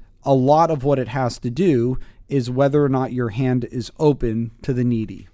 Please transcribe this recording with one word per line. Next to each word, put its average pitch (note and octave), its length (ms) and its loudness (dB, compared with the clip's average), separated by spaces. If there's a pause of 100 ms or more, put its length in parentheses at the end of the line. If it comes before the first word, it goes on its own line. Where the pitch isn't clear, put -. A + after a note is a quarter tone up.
(240)
a C#3 100 2
lot D3 360 4
of C#3+ 140 -4
what C#3 140 2
it A#2+ 100 -4
has B2 300 -4
to B2+ 100 -6
do B2+ 500 0 (300)
is B2 220 -2
whether C#3 340 2
or C#3 60 2
not B2+ 240 -2
your B2 160 -4
hand B2+ 340 0
is A#2+ 340 -8
open A#2 520 0 (100)
to C#3 140 -2
the B2 100 0
needy, G#2+ 500 -4